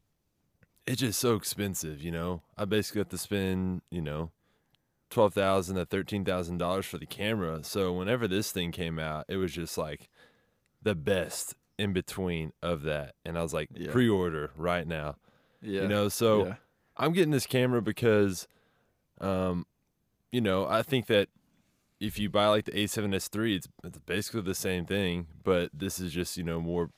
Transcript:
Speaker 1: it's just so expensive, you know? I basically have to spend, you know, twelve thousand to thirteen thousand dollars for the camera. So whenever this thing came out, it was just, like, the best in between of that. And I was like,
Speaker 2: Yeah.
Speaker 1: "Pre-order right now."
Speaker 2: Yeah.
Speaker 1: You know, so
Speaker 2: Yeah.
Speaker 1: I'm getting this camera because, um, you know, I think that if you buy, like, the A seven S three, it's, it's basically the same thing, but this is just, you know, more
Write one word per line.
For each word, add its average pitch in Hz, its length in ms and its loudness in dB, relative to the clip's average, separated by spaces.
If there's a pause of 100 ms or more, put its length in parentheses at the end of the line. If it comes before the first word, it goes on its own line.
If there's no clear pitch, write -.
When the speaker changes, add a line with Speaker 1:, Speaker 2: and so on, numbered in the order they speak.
(840)
Speaker 1:
it's 123 160 -2
just 117 180 0
so 120 160 4
expensive, 87 680 -4
you 85 80 -4
know? 85 320 -4 (120)
I 107 100 -4
basically 104 340 0
have 98 100 -2
to 90 80 -8
spend, 92 720 -2
you 87 120 -4
know, 78 280 -4 (800)
twelve 107 240 6
thousand 95 440 2
to 87 100 -2
thirteen 98 360 -2
thousand 87 360 -2
dollars 92 260 -2
for 85 140 -10
the 78 80 -14
camera. 95 560 -2
So 95 300 0
whenever 107 340 0
this 98 240 0
thing 87 200 -4
came 82 280 -4
out, 78 280 -4
it 95 100 -4
was 90 160 -2
just, 82 220 -6
like, 76 320 -6 (760)
the 104 100 2
best 87 600 -2 (240)
in 101 140 0
between 87 680 -2
of 82 220 -4
that. 73 320 -4 (100)
And 82 140 -4
I - 20 0
was 82 100 -4
like, 78 220 -4
Speaker 2:
Yeah. 85 180 -8
Speaker 1:
"Pre-order 90 640 4
right 85 300 0
now." 76 300 -6 (480)
Speaker 2:
Yeah. 98 180 -2
Speaker 1:
You 98 60 0
know, 104 220 2
so 107 360 4
Speaker 2:
Yeah. 95 100 -6 (400)
Speaker 1:
I'm 160 180 0
getting 170 180 4
this 135 160 2
camera 123 340 4
because, 104 640 4 (720)
um, 92 460 0 (640)
you 123 100 2
know, 95 260 2
I 113 160 2
think 131 240 0
that 101 220 4 (680)
if 104 220 -6
you 104 100 0
buy, 104 180 4
like, 107 180 4
the - 120 -4
A 104 100 2
seven 104 260 -2
S 95 160 -2
three, 107 260 0
it's, 87 140 -4 (140)
it's 85 160 -12
basically 101 420 -4
the 92 120 -2
same 90 320 -2
thing, 87 420 0 (160)
but 87 300 2
this 90 240 -4
is 90 140 -4
just, 85 240 -4
you 90 80 -6
know, 82 160 -2
more 85 380 0